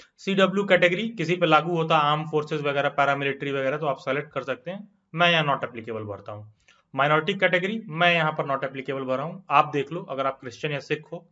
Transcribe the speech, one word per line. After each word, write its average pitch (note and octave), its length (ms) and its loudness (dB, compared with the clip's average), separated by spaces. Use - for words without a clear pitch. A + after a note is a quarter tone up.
सीडब्ल्यू G3 460 2
कैटेगरी F#3 460 4
किसी E3 240 -2
पे F3 100 0
लागू D#3+ 300 4
होता D#3+ 220 2
है, D3+ 60 4
आर्म D3+ 220 0
फोर्सेज D#3 360 -2
वगैरह, C#3+ 300 0
पैरामिलिट्री C#3 600 0
वगैरह, C3+ 260 -2
तो D#3 80 -6
आप C3+ 140 -2
सेलेक्ट D3 340 -4
कर C3 100 -4
सकते C3 280 -8
हैं। G3+ 160 -12
मैं E3+ 180 4
यहाँ D#3+ 140 2
not C3+ 200 0
applicable A2 420 -8
भरता G2 240 -10
हूँ। G#2+ 220 -16
माइनॉरिटी D3+ 420 2
कैटेगरी F#3+ 520 0
मैं E3+ 260 4
यहाँ D#3+ 180 2
पर D#3 160 -2
not C3+ 180 -2
applicable C3+ 420 -6
भरा B2+ 160 0
हूँ, E3+ 280 -10
आप C#3+ 220 6
देख C#3 180 -2
लो। E3+ 140 -6
अगर C3+ 220 -2
आप C3+ 120 -4
क्रिश्चियन C3+ 340 -8
या C#3 80 -4
सिख D3+ 300 -4
हो E3+ 200 -12